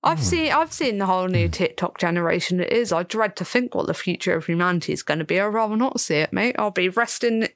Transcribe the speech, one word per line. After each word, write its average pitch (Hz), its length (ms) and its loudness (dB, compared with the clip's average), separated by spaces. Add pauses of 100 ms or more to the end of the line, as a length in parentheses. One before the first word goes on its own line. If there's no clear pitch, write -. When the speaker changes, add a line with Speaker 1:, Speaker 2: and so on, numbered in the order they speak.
Speaker 1:
I've 320 160 2
Speaker 2:
Oh. - 20 0
Speaker 1:
seen, 311 300 2
I've 320 200 2
seen 240 260 0
the 196 80 0
whole 185 200 2
new 175 200 2
Speaker 2:
Hmm. 165 60 0
Speaker 1:
TikTok - 460 -2
generation 170 640 0
it - 120 0
is. 233 200 2
I 170 100 2
dread 214 340 -2
to 180 80 -6
think - 300 0
what 76 140 -2
the 156 60 0
future - 400 -2
of 160 120 -4
humanity 175 460 0
is - 100 -4
gonna 156 220 -2
be. 180 160 0
I'd 202 60 0
rather 214 300 0
not 247 240 0
see - 160 0
it, 151 160 0
mate. 214 240 0
I'll 208 140 0
be 185 180 0
resting 226 680 0